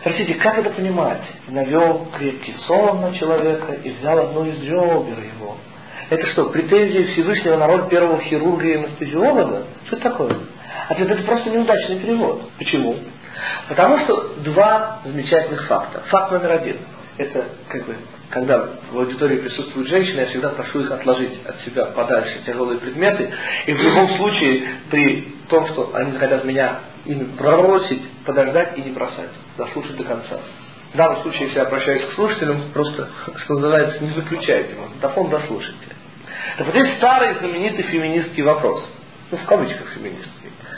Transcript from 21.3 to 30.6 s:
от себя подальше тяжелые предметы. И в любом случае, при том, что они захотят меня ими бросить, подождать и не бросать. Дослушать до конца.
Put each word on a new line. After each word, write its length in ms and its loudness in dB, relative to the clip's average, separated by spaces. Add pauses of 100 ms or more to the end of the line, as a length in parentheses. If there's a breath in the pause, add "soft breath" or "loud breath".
от 160 -12
себя 240 -2
подальше 600 0
тяжелые 340 -2
предметы. 520 0 (360 loud breath)
И 60 0
в 80 0
любом 360 6
случае, 500 2 (220 loud breath)
при 440 2 (140)
том, 200 4
что 260 -4
они 200 -2
захотят 300 2
меня 360 0 (260)
ими 180 -4
бросить, 760 4 (240)
подождать 520 2
и 40 -6
не 100 -8
бросать. 380 -6 (280)
Дослушать 400 -8
до 60 -6
конца. 360 -6 (540)